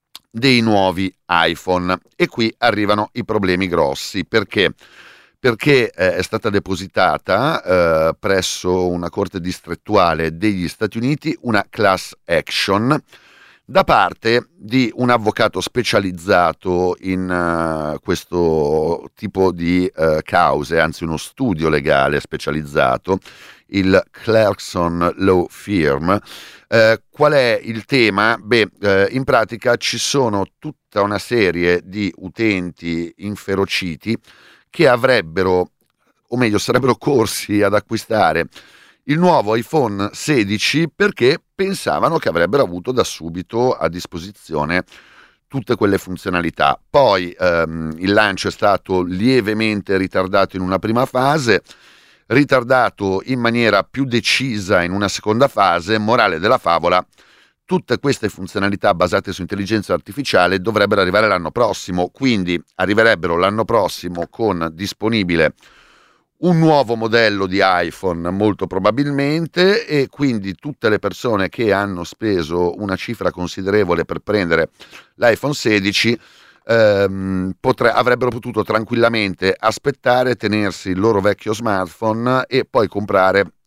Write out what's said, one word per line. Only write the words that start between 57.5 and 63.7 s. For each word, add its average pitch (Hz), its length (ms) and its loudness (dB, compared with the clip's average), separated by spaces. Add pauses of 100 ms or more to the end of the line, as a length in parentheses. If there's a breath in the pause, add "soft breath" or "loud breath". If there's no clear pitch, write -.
tutte 180 340 -2
queste 127 300 -2
funzionalità 101 640 -2
basate 90 400 -2
su - 80 -10
intelligenza 98 520 -4
artificiale 90 680 0
dovrebbero 104 420 2
arrivare 98 260 2
l'anno 87 240 0
prossimo, 95 560 -2
quindi 92 540 -2 (140)
arriverebbero 95 600 0
l'anno 98 300 0
prossimo 90 640 -2